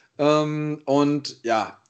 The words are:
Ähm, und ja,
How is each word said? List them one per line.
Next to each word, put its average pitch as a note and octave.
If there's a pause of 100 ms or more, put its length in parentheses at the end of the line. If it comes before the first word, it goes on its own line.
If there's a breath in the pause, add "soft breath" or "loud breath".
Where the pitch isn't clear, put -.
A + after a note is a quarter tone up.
(200 soft breath)
Ähm, D3+
und C#3+
ja, A2